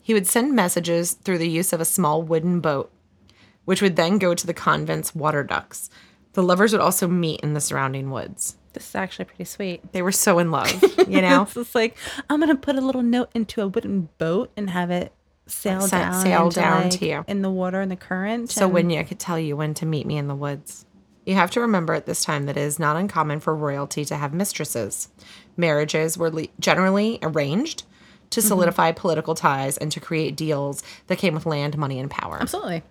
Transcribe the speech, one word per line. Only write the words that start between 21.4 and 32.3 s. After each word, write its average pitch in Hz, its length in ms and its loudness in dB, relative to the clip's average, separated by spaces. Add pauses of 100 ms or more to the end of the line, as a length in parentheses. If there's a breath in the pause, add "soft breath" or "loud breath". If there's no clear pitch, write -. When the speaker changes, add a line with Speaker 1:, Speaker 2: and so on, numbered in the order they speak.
Speaker 1:
to 240 100 0
remember 180 320 2
at 151 140 -2
this 170 160 -4
time 147 220 -2
that 143 120 -4
it 143 40 -2
is 147 180 -4
not 151 160 2
uncommon 156 460 -2
for 160 140 -2
royalty 143 500 -4
to 151 100 -6
have 143 180 -6
mistresses. 147 760 -6 (480 loud breath)
Marriages 156 600 0
were 165 140 0
le-, 160 160 -6 (120)
generally 190 640 2
arranged 160 640 -2 (460 soft breath)
to - 120 0
Speaker 2:
Mm-hmm. 214 60 4
Speaker 1:
solidify 175 440 4
political 160 420 -2
ties 139 440 0
and 151 140 -4
to - 80 -8
create 156 380 -4
deals 143 460 -4 (240 loud breath)
that 185 100 -2
came 175 160 0
with 156 140 -4
land, 147 320 -2
money, 135 180 -2
and 135 140 -6
power. 80 280 -6